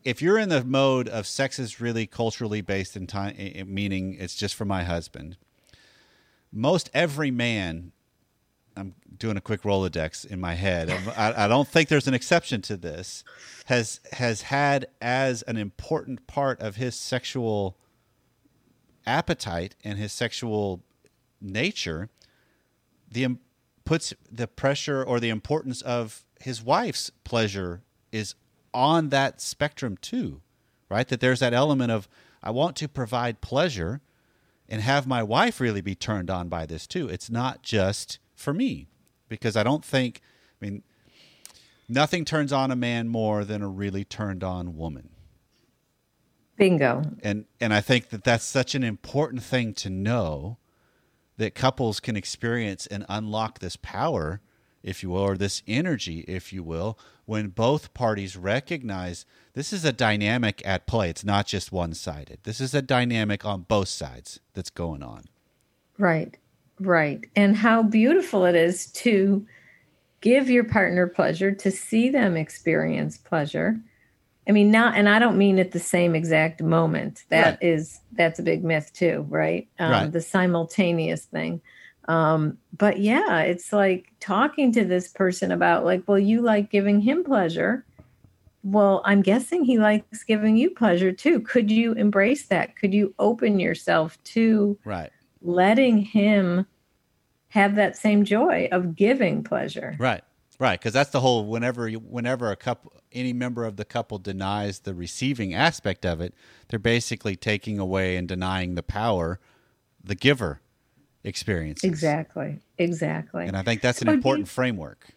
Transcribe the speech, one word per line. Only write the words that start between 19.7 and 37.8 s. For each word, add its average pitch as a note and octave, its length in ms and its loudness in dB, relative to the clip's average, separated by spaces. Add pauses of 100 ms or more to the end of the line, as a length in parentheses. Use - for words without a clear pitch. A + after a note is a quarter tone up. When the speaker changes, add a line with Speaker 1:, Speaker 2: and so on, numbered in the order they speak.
Speaker 1:
and G#2 140 -8
his G#2 160 -8
sexual G#2+ 680 -4 (600)
nature, G2+ 680 -6 (1000)
the B2 140 -2
im-, B2+ 140 -2 (460)
puts - 280 -2 (180)
the A#2 160 -6
pressure C#3 560 -4
or B2 160 0
the A#2 100 0
importance C3 520 -4
of A#2+ 420 -6 (160)
his A#2 240 -10
wife's E3+ 460 -2 (140)
pleasure G2 580 -2 (300)
is G#2+ 240 -8 (380)
on D3+ 360 2
that C3+ 320 0
spectrum - 560 -6
too, G2+ 440 -8 (480)
right? A2 180 -2
That A#2+ 120 -4
there's B2+ 200 2
that A#2+ 140 2
element C3 380 2
of, G#2+ 160 -2 (360)
"I - 80 -8
want C#3+ 260 -2
to D3+ 100 -8
provide A#2+ 540 -4
pleasure B2+ 580 -2 (680)
and G#2+ 140 -6
have C3 260 0
my B2 160 0
wife D3+ 360 0
really A2 220 0
be F#2+ 140 -4
turned F#2+ 340 -6
on F2+ 200 -4
by E2+ 160 -6
this D#2 220 -12
too. D#3+ 220 -6
It's F2 200 -10
not A#2+ 340 -4
just - 560 -2 (160)